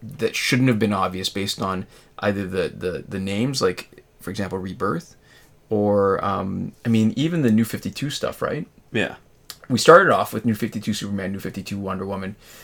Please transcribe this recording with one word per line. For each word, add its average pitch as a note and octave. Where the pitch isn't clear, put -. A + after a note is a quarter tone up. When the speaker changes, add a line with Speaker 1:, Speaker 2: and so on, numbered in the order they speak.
Speaker 1:
that A2+
shouldn't C3
have A2+
been G#2
obvious F#2
based G2
on F#2+
either G2
the, F2+
the, -
the G2+
names, G#2
like, -
for F2+
example, F#2+
Rebirth, G2
or, G#2
um, F#2+
I A#2+
mean, A2
even D#3+
the A#2
New A2
fifty-two -
stuff, -
right? -
Speaker 2:
Yeah. G#2+
Speaker 1:
We B2
started E3+
off G2
with A#2
New A2+
fifty-two G#2+
Superman, G2
New G2
fifty-two G2
Wonder F#2+
Woman, G2